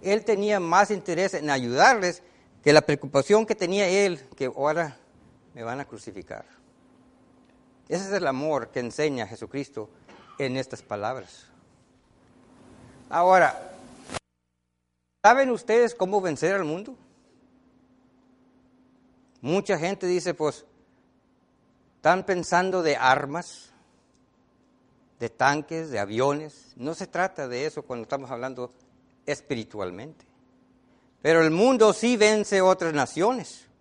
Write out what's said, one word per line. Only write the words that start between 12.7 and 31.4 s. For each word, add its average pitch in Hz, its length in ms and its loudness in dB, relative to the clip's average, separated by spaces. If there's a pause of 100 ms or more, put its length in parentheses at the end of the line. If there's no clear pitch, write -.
Ahora, 175 640 2 (1500)
¿saben 254 260 6
ustedes 233 440 0
cómo 190 260 0
vencer 170 340 -2
al 190 100 -2
mundo? 190 340 -8 (2500)
Mucha 180 380 -2
gente 185 280 -4
dice, 175 280 -2
pues, 151 320 -4 (1300)
están 185 280 2
pensando 180 580 0
de 147 140 2
armas, 135 720 0 (1500)
de 117 80 -4
tanques, 151 640 -2
de 110 100 -4
aviones. 135 760 -4
No 139 200 -8
se 185 120 -10
trata 170 400 -6
de 123 200 -6
eso 151 160 -10
cuando 120 200 -10
estamos 135 300 -8
hablando 123 400 -10 (520)
espiritualmente. 110 1000 -10 (1000)
Pero 165 200 6